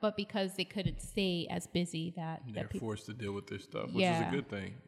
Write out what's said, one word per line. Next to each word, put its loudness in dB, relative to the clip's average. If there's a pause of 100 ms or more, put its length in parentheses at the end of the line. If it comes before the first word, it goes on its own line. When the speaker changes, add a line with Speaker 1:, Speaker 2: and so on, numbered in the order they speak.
Speaker 1:
but 2
because 0
they 0
couldn't -2
stay 2
as -2
busy, 0
that, -4
that -8
Speaker 2:
They're -4
Speaker 1:
peop- -4
Speaker 2:
forced -2
to -6
deal -2
with -4
their -6
stuff, -4
which 6
is 6
a 4
Speaker 1:
Yeah. 0
Speaker 2:
good 0
thing, -4 (140)